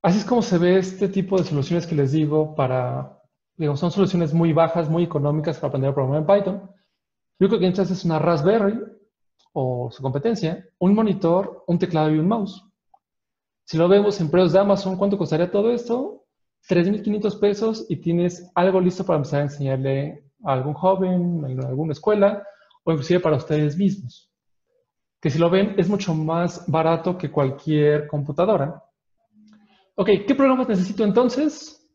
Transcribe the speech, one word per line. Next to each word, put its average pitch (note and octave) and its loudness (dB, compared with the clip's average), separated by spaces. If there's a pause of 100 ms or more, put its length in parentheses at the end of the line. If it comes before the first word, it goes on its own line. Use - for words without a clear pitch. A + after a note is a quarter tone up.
Así F#3+ 2
es G3+ -2
como A#3+ 0
se F3+ 0
ve F3+ 4
este F#3 -4
tipo F#3+ -2
de E3 0
soluciones E3 -2
que E3 -4
les C#3 0
digo D3+ 0
para, B2+ -4 (340)
digamos, D3 -2
son F3 0
soluciones F3 0
muy E3 4
bajas, D#3+ 0
muy E3+ 0
económicas D3+ -2
para C#3+ -6
aprender C3+ -2
a - -4
programar C#3 0
en D3+ -2
Python. G3 0 (680)
Lo F#3+ 4
único A3 2
que F3+ 2
necesitas F#3 0
es F3+ -6
una D#3 0
Raspberry G3 2 (720)
o B2 -4
su - -16
competencia, D#3+ -4 (120)
un F#3+ 4
monitor, G3 0
un F3 0
teclado D#3+ 2
y D#3 2
un E3 0
mouse. G#3 -4 (960)
Si - -6
lo E3+ 4
vemos G3+ 4
en D#3 -2
precios F3 4
de F#3 6
Amazon, G3 2
¿cuánto G3+ 0
costaría E3+ 0
todo G#3 2
esto? B3 -4 (420)
Tres F3 2
mil G#3 -2
quinientos G#3 -2
pesos A3 0
y E3 -4
tienes F3 -2
algo F#3 4
listo F3+ -2
para E3 0
empezar C#3+ -2
a C#3+ 0
enseñarle C3+ -4 (180)
a C#3+ -2
algún C3 -2
joven, F3+ 0
en C3 -6
alguna C#3 -4
escuela, G#3 0 (380)
o E3 -2
inclusive E3+ 0
para D3+ 2
ustedes D3+ -2
mismos. - -4 (920)
Que D#3 -2
si C#3 -2
lo E3+ 4
ven, G3 2
es F3 2
mucho F#3+ -2
más E3 -2
barato E3 0
que D3+ -8
cualquier D3 0
computadora. D3+ -2 (1120)
Ok, G3 0 (180)
¿qué C#4 2
programas C4 2
necesito G3+ 0
entonces? B3 0